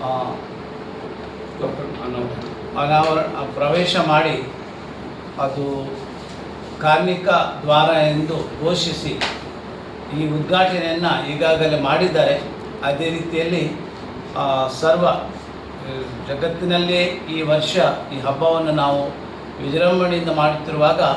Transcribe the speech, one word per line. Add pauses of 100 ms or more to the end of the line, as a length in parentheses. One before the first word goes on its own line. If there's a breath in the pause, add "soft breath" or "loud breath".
ಆ, (2500)
ಅನಾವರ-,
ಪ್ರವೇಶ
ಮಾಡಿ, (880)
ಅದು (840)
ಕಾರ್ಮಿಕ (340)
ದ್ವಾರ
ಎಂದು
ಘೋಷಿಸಿ (1120)
ಈ
ಉದ್ಘಾಟನೆಯನ್ನು
ಈಗಾಗಲೇ
ಮಾಡಿದ್ದಾರೆ. (440)
ಅದೇ
ರೀತಿಯಲ್ಲಿ, (680)
ಆ,
ಸರ್ವ,
ಆ, (1080)
ಜಗತ್ತಿನಲ್ಲೇ (340)
ಈ
ವರ್ಷ (360)
ಈ
ಹಬ್ಬವನ್ನು
ನಾವು (600)
ವಿಜೃಂಭಣೆಯಿಂದ
ಮಾಡುತ್ತಿರುವಾಗ (160)